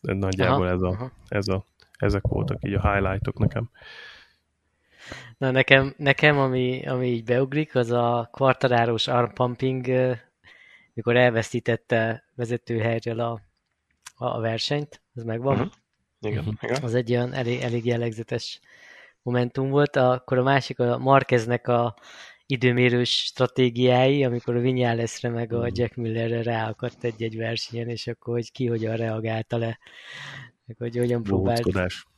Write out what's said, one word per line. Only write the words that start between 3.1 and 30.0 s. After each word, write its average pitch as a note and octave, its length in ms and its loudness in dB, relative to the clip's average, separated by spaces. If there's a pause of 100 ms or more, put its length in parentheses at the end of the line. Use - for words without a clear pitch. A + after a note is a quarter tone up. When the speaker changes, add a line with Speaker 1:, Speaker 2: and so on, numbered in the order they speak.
Speaker 1:
nekem. A2 320 -2 (1700)
Speaker 2:
Na, C3 120 0
nekem, C3+ 460 6
nekem, D3 420 4
ami, B2+ 480 0
ami B2+ 220 0
így A#2 160 -2
beugrik, C3 500 0
az A#2+ 160 2
a A#2+ 420 2
Quartararo-s B2 760 2
armpumping, B2 760 0
ö, B2+ 260 2 (840)
mikor A#2 220 0
elveszítette A2+ 1080 2 (100)
vezetőhelyről A#2 840 -4
a, A#2 200 -4 (760)
a, B2 80 -10
a A#2+ 160 -4
versenyt, A2+ 600 -4 (120)
ez A#2 80 -12
megvan? A#2 340 -2
Speaker 3:
Mhm. D#3 100 0 (540)
Igen, G#2+ 240 -4
Speaker 1:
Mhm. G#2+ 160 -4
Speaker 3:
igen. B2 220 -4
Speaker 2:
Az A#2 120 -4
egy A#2+ 160 0
olyan B2 220 0
elég, B2 280 -4
elég A#2+ 240 -4
jellegzetes A#2 760 -4 (600)
momentum B2 460 0
volt. C#3+ 280 2
Akkor B2+ 420 2
a B2+ 40 2
másik C3+ 360 0
a A#2+ 200 2
Marqueznek B2+ 680 2
a A#2+ 280 0 (500)
időmérős B2 640 2
stratégiái, B2+ 1120 2
amikor A#2+ 320 -2
a A#2+ 40 2
Vinyalesre A#2+ 680 0
meg A#2 240 -4
a A#2 60 -2
Speaker 1:
Mhm. A#2+ 140 -2
Speaker 2:
Jack A#2 220 -2
Millerre A2+ 480 -2
rá A2+ 260 -2
akadt - 360 -8
egy-egy A2+ 320 -6
versenyen, A#2 520 -6
és A#2 180 -8
akkor A#2+ 280 -8
hogy A#2 180 -4
ki B2+ 140 -4
hogyan A2+ 300 -2
reagálta A2+ 600 -4
le, A2+ 220 -4 (880)